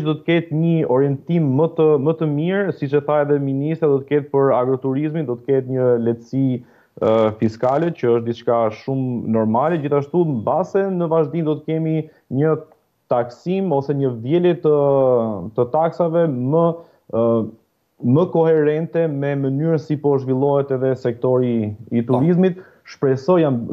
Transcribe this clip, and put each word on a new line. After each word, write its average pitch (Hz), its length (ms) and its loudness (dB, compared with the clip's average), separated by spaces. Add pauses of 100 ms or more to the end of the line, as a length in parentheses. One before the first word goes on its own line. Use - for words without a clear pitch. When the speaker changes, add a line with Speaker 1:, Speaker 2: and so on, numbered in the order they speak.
Speaker 1:
që - 20 -6
do 151 140 -2
të - 80 -20
ketë 165 340 0
një 165 320 2
orientim 139 540 0 (100)
më 160 100 2 (120)
të, 160 80 4 (180)
më 160 140 2
të 160 100 -2
mirë, 170 480 -2
siç 139 220 -6
e - 80 2
tha 151 160 2
edhe 143 180 0
ministra, 143 480 -2
do 139 140 2
të 135 80 -16
ketë 143 240 0
për 139 240 4
agroturizmin, 135 640 -2
do 120 140 -6
të 120 100 -8
ketë 131 280 0
një 127 100 0 (180)
lehtësi, 117 400 -2 (560)
ë, 110 140 2 (260)
fiskale, 127 560 0
që 120 220 0
është 117 80 -4
diçka 120 320 -2 (240)
shumë 127 500 -4
normale, 123 480 0
gjithashtu 143 480 0
mbase 151 640 -2
në 175 160 -2
vazhdim 160 400 0
do 151 80 0
të 151 140 -8
kemi 160 260 -2 (400)
një 156 160 2 (560)
taksim 170 640 -2
ose 139 240 -2
një 135 240 0
vjellje 170 460 0
të, 151 100 4 (800)
të 120 160 0
taksave 165 560 0
më, 143 400 0 (480)
ë, 117 100 2 (720)
më 156 320 2
koherente 160 760 2
me 143 320 -2
mënyrën 143 400 0
si 156 200 -4
po 139 200 2
zhvillohet 139 560 0
edhe 131 240 0
sektori 120 760 0 (160)
i 117 100 0
Speaker 2:
Po. 123 140 0
Speaker 1:
turizmit. 175 440 2 (280)
Shpresoj, 143 540 0
jam 127 300 0